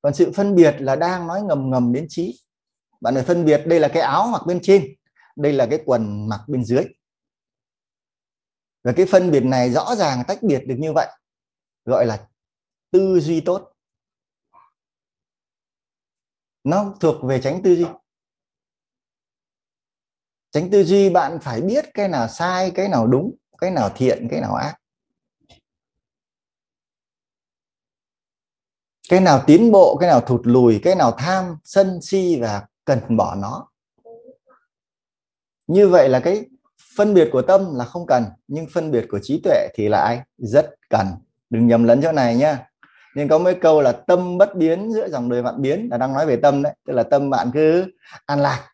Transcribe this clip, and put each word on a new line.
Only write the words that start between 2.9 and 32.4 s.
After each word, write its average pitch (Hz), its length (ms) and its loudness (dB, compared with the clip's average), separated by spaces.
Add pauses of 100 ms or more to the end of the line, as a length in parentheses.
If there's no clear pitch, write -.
Bạn 123 140 -4
phải 131 100 -2
phân 175 200 0
biệt 147 220 2
đây 165 140 2
là 147 80 2
cái 160 140 -2
áo 156 240 0
mặc 226 200 -6
bên 175 160 -4
trên, 190 240 4 (500)
đây 147 160 -2
là 131 180 0
cái - 160 -4
quần 107 420 -4
mặc 107 200 -6
bên 127 160 -4
dưới. 123 200 0 (2000)
Và 123 120 -2
cái 185 100 2
phân 185 240 2
biệt 143 100 2
này 127 300 0
rõ 156 240 -2
ràng 143 340 -2
tách 202 140 -8
biệt 151 240 -2
được 127 120 -6
như 156 140 -6
vậy - 160 -2 (760)
gọi 123 220 0
là 107 220 -8 (600)
tư 185 300 2
duy 160 200 -4
tốt. 180 320 -6 (3000)
Nó 196 360 -4
thuộc 156 240 -2
về 127 160 -2
chánh 151 220 -4
tư 180 140 4
duy. 170 100 -2 (2750)
Chánh 175 200 -4
tư 196 140 4
duy 196 260 4
bạn 165 320 0
phải 120 180 -6
biết 247 240 -2 (100)
cái 202 140 -4
nào 123 200 -2
sai, 185 460 -4
cái 196 140 -2
nào 120 180 0
đúng, 135 300 -2 (220)
cái 185 120 -4
nào 117 260 -2
thiện, 127 340 -2
cái - 100 -6
nào 101 140 -6
ác. 139 220 -8 (4000)
Cái 185 120 4
nào 151 260 4
tiến 208 260 6
bộ, 185 280 6
cái 175 100 2
nào 127 100 6
thụt 120 240 -2
lùi, 120 380 4
cái 180 120 2
nào 131 240 2
tham, 180 460 -4
sân, 190 380 0
si 180 380 -2